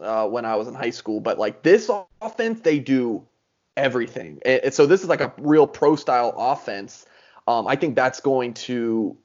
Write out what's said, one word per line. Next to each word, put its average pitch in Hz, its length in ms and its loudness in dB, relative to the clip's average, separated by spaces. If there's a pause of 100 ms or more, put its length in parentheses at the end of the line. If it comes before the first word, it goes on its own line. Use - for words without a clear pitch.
uh, 110 260 -2
when 117 160 -6
I 113 120 -2
was 110 120 -4
in 120 60 -14
high 131 160 -6
school, 107 300 -6
but, 107 180 -4
like, 107 240 -4
this 208 280 4 (300)
offense, 226 400 -6
they 156 180 2
do 123 480 -2 (520)
everything. 117 640 -4
And, 127 200 2
and 135 100 -2
so 151 120 6
this 185 160 4
is, 180 60 -6
like, 143 140 0
a 135 160 -6
real 147 280 6
pro 147 300 2
style 123 400 0
offense. 113 720 -6 (420)
Um, 117 180 0
I 135 100 0
think 139 200 -2
that's 127 240 2
going 131 340 -2
to 117 680 -4